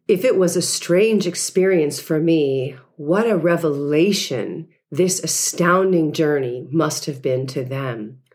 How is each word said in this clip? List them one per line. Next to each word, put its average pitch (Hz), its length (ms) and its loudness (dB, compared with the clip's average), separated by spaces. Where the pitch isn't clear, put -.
If 185 180 2
it 254 140 2
was 175 180 2
a 175 60 2
strange 190 640 0
experience 175 720 0
for 156 220 -2
me, 139 560 0
what 185 340 0
a 208 80 2
revelation 151 1300 0
this 180 360 0
astounding 175 880 2
journey 135 580 0
must 151 360 -2
have 135 140 -8
been 131 280 -2
to 131 160 -6
them. 123 540 -8